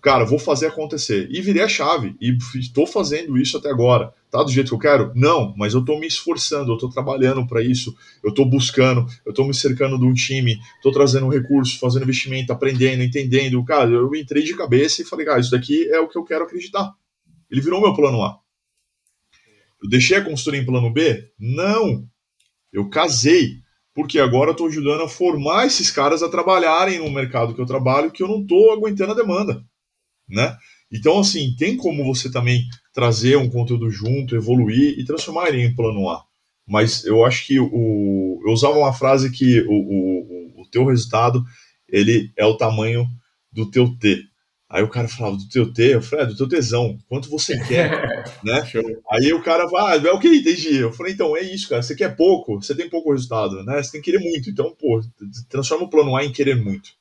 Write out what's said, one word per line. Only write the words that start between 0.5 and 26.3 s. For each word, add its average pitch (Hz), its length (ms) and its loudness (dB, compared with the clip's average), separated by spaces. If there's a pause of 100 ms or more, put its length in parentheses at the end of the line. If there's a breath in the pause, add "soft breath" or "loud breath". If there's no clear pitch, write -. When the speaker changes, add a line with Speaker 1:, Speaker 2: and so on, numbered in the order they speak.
Speaker 1:
acontecer. 147 640 -4
E 165 100 -6
virei 196 220 2
a 220 40 0
chave, 147 540 -2
e 120 120 0
f-, 123 380 -6
tô 147 140 2
fazendo 156 520 -4
isso 135 200 0
até 147 140 -4
agora. 123 420 2 (160)
Tá 131 140 0
do 147 80 -2
jeito 127 160 2
que 123 80 -4
eu 107 40 -4
quero? 135 360 4
Não, 123 420 2
mas 104 160 -2
eu 127 100 2
tô 151 140 -2
me 156 80 -8
esforçando, 151 680 -4
eu 113 60 -2
tô 127 120 -6
trabalhando 131 580 -2
pra 117 160 -2
isso, 123 320 -2 (280 soft breath)
eu 104 80 0
tô 135 140 2
buscando, 127 640 2 (180 loud breath)
eu 107 80 -10
tô 135 120 0
me 139 80 -4
cercando 135 440 -2
de 127 80 2
um 127 80 4
time, 123 460 -2 (240 loud breath)
tô 135 80 4
trazendo 135 360 2
recurso, 131 520 0
fazendo 127 240 0
investimento, 131 500 -4
aprendendo, 127 480 0
entendendo. 127 600 0
Cara, 127 260 2
eu 123 240 2
entrei 147 300 -2
de 156 120 -4
cabeça 147 460 2
e 165 40 -8
falei, - 200 -6
cara, 143 140 2
isso 123 100 0
daqui 131 400 0
é 160 100 2
o 160 80 0
que 160 100 -8
eu 170 60 -6
quero 165 200 -4
acreditar. 196 500 -8 (560)
Ele 127 120 -2
virou 175 200 0
meu 208 140 4
plano 131 260 2
A. - 160 -4 (1400)
Eu 101 80 -8
deixei 127 280 4
a 196 60 0
consultoria 147 380 -4
em 127 40 -4
plano 123 260 0
B? 135 480 0
Não. 165 680 -2 (680)
Eu 101 180 -4
casei, 156 680 2 (340)
porque 151 260 -2
agora 135 320 4
eu 160 40 0
tô 165 120 -4
ajudando 151 340 -2
a 160 80 -4
formar 170 560 0
esses - 240 0
caras 151 320 0
a 165 80 -2
trabalharem 175 680 2